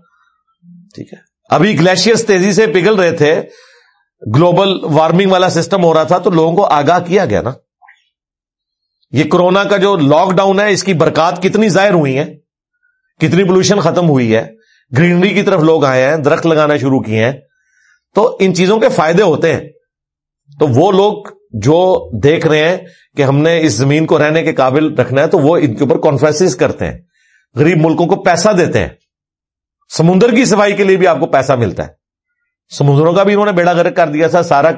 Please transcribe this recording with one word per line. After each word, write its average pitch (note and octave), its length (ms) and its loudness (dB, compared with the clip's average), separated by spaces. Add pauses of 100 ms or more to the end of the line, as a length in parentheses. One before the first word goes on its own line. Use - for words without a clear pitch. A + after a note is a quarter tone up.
(960)
ٹھیک - 180 -18
ہے۔ - 160 -20 (240)
ابھی D#3 280 0
گلیشیئرز F#3 480 2
تیزی G3 260 0
سے G#3+ 200 2
پگھل F#3 220 0
رہے F3+ 220 0
تھے، D3 160 2 (920)
گلوبل F3 560 0 (140)
وارمنگ E3+ 400 2
والا F#3 180 2
سسٹم F3 340 -2
ہو E3 100 2
رہا D#3 100 2
تھا، F3+ 140 0
تو F3+ 120 -2
لوگوں E3 260 0
کو G3+ 100 2
آگاہ E3 400 2
کیا F3+ 200 0
گیا G2 160 -2
نا۔ A#2 100 -6 (1600)
یہ C#3 180 0
کورونا F#3 340 2
کا G3+ 120 0
جو G3 220 0
لاک D#3+ 340 2
ڈاؤن G3 280 0
ہے، G#3 120 0
اس F3+ 120 -2
کی F#3+ 120 -2
برکات D#3+ 460 0
کتنی G#3+ 280 0
ظاہر G3 240 2
ہوئی C#3 240 0
ہیں، D#3+ 80 -4 (960)
کتنی E3 240 0
پولوشن F#3 360 0
ختم E3+ 300 0
ہوئی B2 260 0
ہے، A#2 100 -2 (460)
گرینری F3 380 2
کی G3 120 -2
طرف F#3 200 0
لوگ D#3+ 220 2
آئے C3 200 2
ہیں، D3 140 0
درخت D#3 280 0
لگانا D3+ 300 2
شروع C3+ 240 -2
کیے A2 240 -2
ہیں، B2+ 80 0 (840)
تو B3+ 240 0
ان F#3+ 140 0
چیزوں F#3 260 0
کے C4 100 2
فائدے E3+ 340 0
ہوتے E3+ 280 0
ہیں۔ F#2+ 160 -6 (840)
تو - 200 -2
وہ D3+ 220 2
لوگ G3 360 0 (340)
جو D3+ 180 2 (420)
دیکھ D#3 240 0
رہے D#3 220 0
ہیں F#3 80 -2 (400)
کہ C#3+ 60 0
ہم C3+ 160 0
نے E3 220 0
اس D#3 140 0
زمین C#3+ 320 0
کو D#3 120 2
رہنے D#3 240 0
کے D3+ 120 -2
قابل C3+ 420 0
رکھنا B2+ 260 0
ہے، D#3+ 60 0
تو F#3 100 0
وہ D#3 200 2
ان B2+ 180 -2
کے C#3 80 -2
اوپر A#2+ 180 0
کانفرنسز D3+ 540 0
کرتے B2+ 300 -4
ہیں، C#2 120 -10 (580)
غریب D#3 280 2
ملکوں D#3+ 220 0
کو F#3 160 -2
پیسہ F3+ 320 0
دیتے C3 260 0
ہیں۔ D2+ 80 -4 (1040)
سمندر F#3 400 2
کی G3 140 2
صفائی G3+ 280 0
کے G3 120 -2
لیے F#3+ 120 2
بھی F3+ 100 0
آپ D#3+ 140 0
کو D#3+ 80 -4
پیسہ C3+ 300 0
ملتا E2 280 -4
ہے۔ - 100 -20 (760)
سمندروں D3 400 2
کا G3 100 2
بھی G3+ 100 0
انہوں G3+ 140 0
نے G#3 60 0
بیڑا F3 200 0
غرق F3 240 0
کر E3+ 120 2
دیا D3+ 200 -2
تھا، E3+ 160 0
سارا D#3 340 2